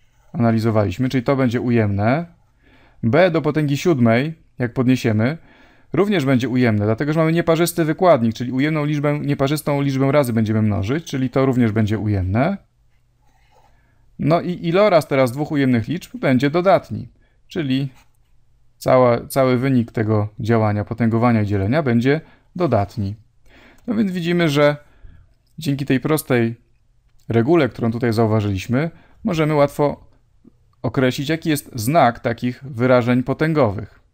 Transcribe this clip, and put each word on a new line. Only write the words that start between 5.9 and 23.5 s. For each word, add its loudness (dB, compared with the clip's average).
również 0
będzie 0
ujemne, 0
dlatego -2
że 0
mamy 2
nieparzysty 0
wykładnik, 2
czyli -8
ujemną -2
liczbę, -2
nieparzystą -2
liczbę 0
razy 2
będziemy 0
mnożyć, -2
czyli -4
to 0
również 2
będzie 0
ujemne. -2
No 0
i -6
iloraz 2
teraz 2
dwóch -6
ujemnych 0
liczb -10
będzie 2
dodatni, 0
czyli -4
cała, 2
cały 0
wynik 0
tego 0
działania, 0
potęgowania 0
i -2
dzielenia -2
będzie 2
dodatni. -2